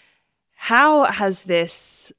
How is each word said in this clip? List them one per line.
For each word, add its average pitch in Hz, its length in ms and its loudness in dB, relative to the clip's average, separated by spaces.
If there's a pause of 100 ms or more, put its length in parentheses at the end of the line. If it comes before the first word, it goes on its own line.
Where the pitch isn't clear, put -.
(560)
How 285 480 2
has 196 400 -4
this, - 760 -6